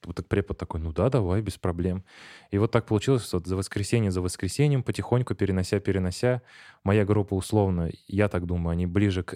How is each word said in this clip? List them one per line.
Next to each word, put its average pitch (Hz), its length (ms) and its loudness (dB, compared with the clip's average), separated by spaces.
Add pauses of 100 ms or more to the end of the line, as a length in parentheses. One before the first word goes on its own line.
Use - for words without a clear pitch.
Вот 87 120 -10
так 85 100 -8
препод - 320 -2
такой: 82 220 -6
«Ну 80 120 -6
да, 104 160 2
давай, 107 320 2
без 104 160 -8
проблем». 90 460 -2 (480)
И 101 80 0
вот 113 120 2
так 117 140 2
получилось, 110 400 0
что 90 140 -2
за 90 180 -2
воскресенье 101 540 0
за 90 100 0
воскресеньем, 127 640 0
потихоньку 113 520 -2
перенося, 95 440 0
перенося. 98 640 0 (400)
Моя 101 220 4
группа, 101 300 0
условно, 92 540 0 (180)
я 101 220 2
так 90 160 -2
думаю, 85 280 -2
они 90 140 0
ближе 92 360 2
к - 120 -10